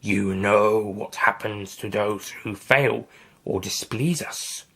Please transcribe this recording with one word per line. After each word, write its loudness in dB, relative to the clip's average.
You 0
know 4
what -4
happens -2
to -10
those -2
who -8
fail 2
or 0
displease -2
us. -10